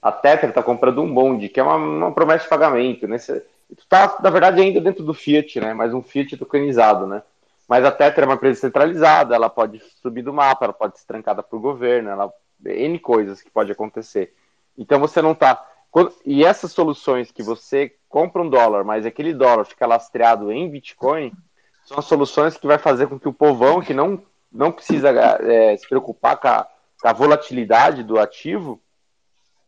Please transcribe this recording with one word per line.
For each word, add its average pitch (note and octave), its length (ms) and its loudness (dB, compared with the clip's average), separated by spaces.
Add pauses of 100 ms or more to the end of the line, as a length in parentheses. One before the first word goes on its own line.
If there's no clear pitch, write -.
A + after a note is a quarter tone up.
a G2+ 120 0
Tether C#3+ 400 2
tá A#2+ 100 0
comprando B2 400 0
um E3 100 -6
bond, B2 360 0
que C3+ 100 -6
é C3 60 2
uma, D#3 100 2
uma D#3 380 -4
promessa D#3+ 320 0
de - 40 -12
pagamento, B2+ 600 0
né? A#2 100 -6
Cê, - 220 -10 (360)
tu - 120 -20
tá, G3 340 2
na G3 80 2
verdade, F3+ 300 4
ainda F#3+ 200 2
dentro F3+ 220 -2
do D#3 100 -6
fiat, D3 460 -2
né? A2 160 -6
Mas A#2 180 -4
um B2+ 80 -6
fiat C#3 360 -8
tokenizado, A#2+ 720 2
né? G2+ 160 -10 (440)
Mas B2+ 160 4
a C#3 60 4
Tether D3 320 2
é C#3 60 2
uma C3 80 0
empresa C3 240 -2
centralizada, D3+ 720 2
ela A2+ 160 0
pode A2 320 -4 (180)
subir A#2+ 220 -10
do C#3 100 -10
mapa, C#3 340 0
ela G#2 60 -6
pode G#2 240 -8
ser - 100 -20
trancada G#2 360 -6
por A#2 160 -12
governo, A#2+ 500 -4
ela, G2 240 -6 (320)
N C#3+ 340 -6
coisas G#2+ 420 -2
que - 100 -20
pode G#2+ 200 -4
acontecer. G#2+ 640 -10 (420)
Então C#3 220 0
você D3+ 240 -2
não D#3+ 100 2
tá, - 320 0 (280)
quando, E3+ 200 2 (140)
e C#3+ 180 2
essas F#3 280 0
soluções C#3+ 580 -2
que - 100 -16
você B2 540 -6 (140)
compra F3 340 -2
um D#3+ 80 -6
dólar, A2+ 320 2
mas G#2+ 240 -4
aquele D3+ 260 -6
dólar B2 320 2
fica - 220 -6
lastreado A#2 640 0
em D#3+ 180 -6
Bitcoin, C#3 640 -6 (520)
são C#3 140 -12
as - 60 -4
soluções D3+ 520 0
que - 100 -12
vai D3 100 4
fazer C#3 300 0
com C#3 100 -8
que C#3+ 120 -8
o C3+ 40 -4
povão, D3 480 2
que D3+ 140 -6
não, E3+ 260 -2 (300)
não C#3+ 220 -2
precisa, C#3+ 380 -2
é, A2+ 640 4
se - 120 -14
preocupar C3 480 -2
com C3+ 120 -4
a, A2 180 0 (340)
com A#2+ 80 -2
a A2+ 40 4
volatilidade B2+ 920 0
do A2 160 -2
ativo, D3+ 640 -6 (880)